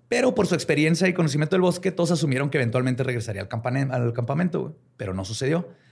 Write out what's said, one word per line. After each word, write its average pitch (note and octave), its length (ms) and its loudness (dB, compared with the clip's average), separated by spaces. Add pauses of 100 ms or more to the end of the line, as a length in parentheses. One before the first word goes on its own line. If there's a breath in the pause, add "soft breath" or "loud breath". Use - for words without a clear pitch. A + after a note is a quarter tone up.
Pero B3 260 2
por G3 120 2
su F3+ 80 0
experiencia D#3+ 540 2
y F3+ 60 2
conocimiento D3+ 400 0
del F#3 80 4
bosque, F3+ 300 0
todos E3+ 180 0
asumieron C#3+ 400 0
que D#3 80 -2
eventualmente B2+ 460 0
regresaría A2 380 -4
al G2+ 60 -10
campane-, B2+ 420 -2
al A#2+ 240 0
campamento, D3+ 460 -2
güey. - 140 -8 (240)
Pero F#2+ 160 -6
no F#2+ 100 -4
sucedió. C3+ 440 -2 (240 loud breath)